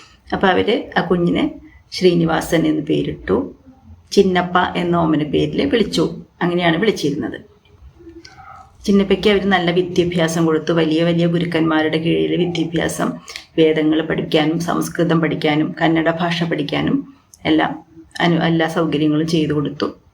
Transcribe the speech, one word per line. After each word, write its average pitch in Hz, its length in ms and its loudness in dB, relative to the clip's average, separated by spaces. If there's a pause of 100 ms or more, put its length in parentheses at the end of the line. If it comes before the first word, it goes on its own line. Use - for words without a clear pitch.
(320)
അപ്പോൾ 185 140 0
അവർ 190 220 2 (280)
ആ 185 40 4
കുഞ്ഞിനെ 175 440 0 (480)
ശ്രീനിവാസൻ 165 720 2
എന്ന് 156 160 0
പേരിട്ടു. 151 540 -2 (760)
ചിന്നപ്പ 180 480 2 (180)
എന്ന 175 200 0
ഓമന 156 280 0
പേരിൽ 151 420 -2
വിളിച്ചു. 185 380 0 (380)
അങ്ങനെയാണ് 175 340 0
വിളിച്ചിരുന്നത്. 180 640 -2 (1400)
ചിന്നപ്പയ്ക്ക് 196 480 2
അവർ 196 140 2
നല്ല 180 260 2
വിദ്യാഭ്യാസം 170 760 0
കൊടുത്തു. 156 260 2
വലിയ 160 300 2
വലിയ 170 240 2
ഗുരുക്കന്മാരുടെ 160 720 0
കീഴിൽ 160 380 0
വിദ്യാഭ്യാസം, 165 720 -2 (480)
വേദങ്ങൾ 156 460 2
പഠിക്കാനും 160 580 0
സംസ്കൃതം 165 600 0
പഠിക്കാനും 151 540 0
കന്നഡ 160 360 2
ഭാഷ 170 340 -2
പഠിക്കാനും 151 520 -2 (480)
എല്ലാം 160 280 2 (480)
അനു-, 170 220 2
എല്ലാ 165 260 0
സൗകര്യങ്ങളും 156 580 0
ചെയ്തു 156 260 0
കൊടുത്തു. 147 340 -2 (280)